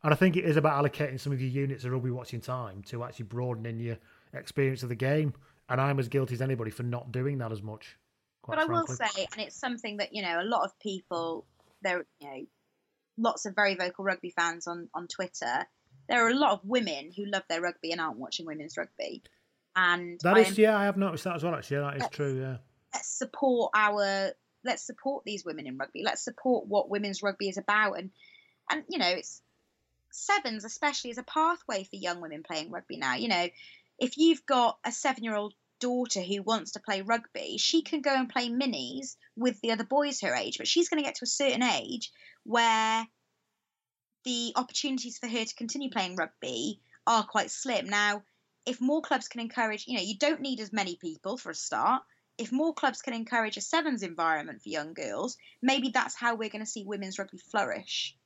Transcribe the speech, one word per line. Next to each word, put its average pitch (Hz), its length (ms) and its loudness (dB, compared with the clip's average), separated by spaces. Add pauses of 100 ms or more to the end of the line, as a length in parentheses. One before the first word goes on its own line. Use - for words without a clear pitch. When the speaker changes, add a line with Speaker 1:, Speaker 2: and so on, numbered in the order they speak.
Speaker 1:
And 151 100 6
I - 20 8
think 175 220 6
it 180 80 2
is 156 120 6
about 147 260 6
allocating 139 360 0
some 143 140 -4
of 127 80 0
your 131 80 0
units 135 340 -2
of 123 80 -2
rugby 127 200 0
watching 120 300 -6
time 113 420 -6
to 117 200 -8
actually 120 220 -10
broadening 117 540 -4
your 117 180 -2 (360)
experience 135 500 0
of 123 60 -6
the 120 60 -2
game. 139 380 2 (360)
And 127 100 2
I'm 139 200 2
as 120 100 0
guilty 131 240 0
as 120 80 -4
anybody 123 300 0
for 123 120 -8
not 120 300 -4
doing 131 240 0
that 117 160 -4
as 104 80 -6
much, 107 360 -12 (440)
quite - 160 -2
Speaker 2:
But 311 60 4
I - 20 6
will 330 200 2
Speaker 1:
frankly. 214 380 -2
Speaker 2:
say, - 80 -4
and 220 100 -10
it's - 160 -10
something 233 400 -6
that, - 160 -4
you 208 80 -4
know, 170 200 0
a - 20 -2
lot 214 220 2
of 196 140 -10
people, 170 680 -6 (360)
there, 180 240 -2 (140)
you 143 80 -14
know, 135 180 -12 (720)
lots 226 280 0
of 196 100 -6
very 202 200 4
vocal 180 280 -4
rugby 180 280 -2
fans 170 360 -2
on, 170 260 -8
on 170 140 -8
Twitter. 180 580 -4 (440)
There 240 160 6
are 226 40 6
a 247 60 4
lot 277 160 6
of 202 140 2
women 180 500 0
who 202 100 -6
love 196 220 -2
their 170 140 0
rugby 170 320 -4
and 170 80 -2
aren't 156 180 -4
watching 165 260 -8
women's 156 300 -10
rugby. - 480 -8 (500)
And 175 480 2
Speaker 1:
That 180 140 6
Speaker 2:
I 214 60 12
Speaker 1:
is, 214 80 8
Speaker 2:
am 196 80 -4
Speaker 1:
yeah, 214 200 8
I 202 60 4
have 202 140 2
noticed 190 260 0
that 175 140 -2
as 143 60 -2
well, 170 120 2
actually. 139 220 -2
Yeah, 143 60 0
that 139 120 -4
is 135 60 -2
Speaker 2:
Let's - 140 -4
Speaker 1:
true, 139 260 0
yeah. 131 160 -6 (360)
Speaker 2:
let's - 140 -8
support 254 680 2
our, 202 600 2 (320)
let's 247 200 -2
support - 400 -6
these 202 200 -6
women 156 200 -8
in 131 120 -8
rugby. 135 260 -6
Let's - 200 -2
support 240 440 0
what 202 220 2
women's 202 340 -2
rugby 202 240 -2
is 190 100 -4
about. 208 360 2
And, 185 180 -8 (580)
and, 302 200 0
you 349 100 -2
know, 185 80 4
it's - 340 -2 (680)
sevens 233 540 -2
especially 269 460 -2
is 226 60 -8
a 247 60 -8
pathway 311 640 0
for - 100 -16
young 180 240 -4
women 160 240 -12
playing 160 260 -6
rugby - 280 -10
now. 131 180 2
You 226 140 0
know, 175 180 4 (520)
if 254 180 0
you've 311 280 8
got 247 380 6
a 254 80 -2
seven-year-old 220 640 -2 (260)
daughter 247 420 0
who 196 200 0
wants 208 300 0
to 208 80 -10
play 196 220 -2
rugby, 208 560 -2
she 330 240 4
can 311 200 -2
go 277 120 4
and 262 160 2
play 240 200 0
minis 220 640 -2 (200)
with 240 260 2
the 226 100 0
other 226 120 0
boys 285 380 2
her 160 120 2
age, 117 240 -2
but - 100 -4
she's 339 220 4
gonna 302 140 0
get 269 120 -4
to - 100 -8
a - 20 -2
certain 254 360 2
age 220 480 -2 (320)
where 226 600 4 (1160)
the 240 320 -2
opportunities 254 640 -2
for 247 80 -6
her 226 160 0
to 226 120 -6
continue 262 340 -6
playing 185 260 -2
rugby 160 640 -4 (260)
are 226 180 6
quite - 280 0
slim. 226 360 -2
Now, 208 360 2 (420)
if 254 160 -4
more 294 200 2
clubs 262 260 0
can 233 140 -8
encourage, 226 460 -2
you 247 100 -2
know, 185 60 0
you 196 140 -4
don't 294 240 2
need 254 180 -4
as 214 140 -8
many 190 220 0
people 185 420 -6
for 175 140 -10
a 156 40 -10
start. 190 460 0 (360)
If 233 140 -6
more 311 220 2
clubs - 280 -2
can 262 120 -6
encourage 226 440 -2
a 202 40 -8
sevens 302 420 0
environment 160 580 -2
for - 80 -14
young 156 240 -4
girls, 147 440 -4 (240)
maybe 262 320 2
that's - 220 0
how 240 200 0
we're 220 140 -6
gonna 214 160 -8
see 214 200 -8
women's 196 340 -6
rugby 196 200 -8 (120)
flourish. - 640 -2 (100)